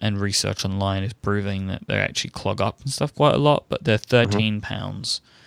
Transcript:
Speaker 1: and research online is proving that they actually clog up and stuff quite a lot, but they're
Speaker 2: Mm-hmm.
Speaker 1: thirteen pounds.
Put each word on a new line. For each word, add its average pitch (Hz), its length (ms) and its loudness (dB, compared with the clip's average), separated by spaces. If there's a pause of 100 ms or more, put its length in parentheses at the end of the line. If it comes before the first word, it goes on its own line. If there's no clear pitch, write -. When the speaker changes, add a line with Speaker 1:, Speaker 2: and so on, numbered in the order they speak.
Speaker 1:
and 101 200 0
research 101 440 -2
online 98 400 0
is 110 80 -4
proving 98 560 -2
that - 180 -8
they 104 100 -2
actually - 340 -2
clog 98 300 -4
up 101 200 -2
and 135 100 -8
stuff - 240 -2
quite 147 200 4
a - 40 2
lot, 147 300 4
but - 160 -4
they're 107 140 4
Speaker 2:
Mm-hmm. 117 320 4
Speaker 1:
thirteen 107 300 2
pounds. 101 600 -6 (260)